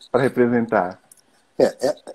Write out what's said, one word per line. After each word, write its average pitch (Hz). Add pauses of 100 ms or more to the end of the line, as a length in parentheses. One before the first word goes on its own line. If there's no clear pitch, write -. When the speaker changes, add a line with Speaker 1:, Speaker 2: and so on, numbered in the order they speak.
(120)
Speaker 1:
pra 127
representar. 117 (580)
Speaker 2:
É, 127
é, - (180)